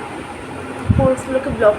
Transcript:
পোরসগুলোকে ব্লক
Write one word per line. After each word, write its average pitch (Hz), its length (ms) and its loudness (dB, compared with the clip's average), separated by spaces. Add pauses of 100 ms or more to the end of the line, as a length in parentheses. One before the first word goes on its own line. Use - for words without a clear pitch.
(1000)
পোরসগুলোকে 262 520 2
ব্লক 220 280 4